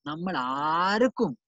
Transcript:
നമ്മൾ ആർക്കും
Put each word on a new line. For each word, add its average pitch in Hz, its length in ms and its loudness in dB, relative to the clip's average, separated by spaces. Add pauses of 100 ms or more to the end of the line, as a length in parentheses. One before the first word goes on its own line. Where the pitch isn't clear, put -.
നമ്മൾ 165 320 -4
ആർക്കും 160 1000 0 (100)